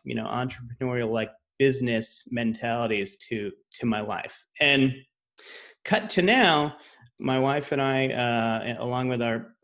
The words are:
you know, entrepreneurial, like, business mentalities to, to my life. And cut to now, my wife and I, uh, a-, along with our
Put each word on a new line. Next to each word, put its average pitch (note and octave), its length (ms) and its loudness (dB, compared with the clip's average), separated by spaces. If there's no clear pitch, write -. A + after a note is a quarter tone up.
you B2+ 100 -8
know, A2+ 120 -4
entrepreneurial, B2 840 -4
like, A2 220 -2
business B2 720 2
mentalities A#2 840 -2
to, G#2 360 -6
to - 160 -4
my G#2+ 140 0
life. - 440 -8
And C#3 320 4
cut - 280 0
to F3+ 100 2
now, F3 540 4
my C3 220 0
wife C#3 320 0
and C#3 100 0
I, C3+ 280 2
uh, A#2 680 0
a-, A#2 60 -6
along B2 240 -2
with B2 160 -2
our A2+ 400 -4